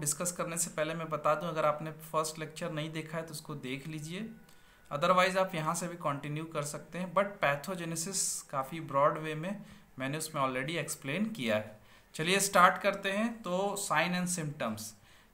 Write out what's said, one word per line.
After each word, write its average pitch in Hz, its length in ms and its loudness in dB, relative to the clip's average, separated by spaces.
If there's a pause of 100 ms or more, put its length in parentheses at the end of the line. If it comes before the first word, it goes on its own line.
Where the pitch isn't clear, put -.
डिस्कस 175 320 -2
करने 165 240 -4
से - 140 -2
पहले 156 240 -2
मैं 165 160 -6
बता 151 240 2
दूं, 165 140 -2
अगर 156 160 0
आपने 151 260 0
first 160 480 -4
lecture 156 340 -6
नहीं 156 180 -4
देखा 160 280 -6
है 160 60 -6
तो 160 60 -12
उसको 151 240 -10
देख 135 320 -6
लीजिए, 165 440 -6 (640)
otherwise 180 440 6
आप 185 180 2
यहाँ 160 200 0
से 170 140 -2
भी 170 80 -8
continue 151 480 -2
कर 160 180 -4
सकते 147 360 -8
हैं। 180 160 -6
But 196 100 4
पैथोजेनेसिस 170 1160 -2
काफ़ी 143 380 -4
broad 147 380 4
वे 156 160 -4
में 180 280 -4 (360)
मैंने 135 200 -2
उसमें 151 240 -2
already 131 280 0
explain 160 560 -2
किया 117 300 0
है। - 240 -4 (340)
चलिए 180 260 2
start 190 420 8
करते 196 280 0
हैं। 226 320 -2
तो 190 500 -2
sign 165 200 4 (100)
and 180 160 0
symptoms, 127 440 -4 (520)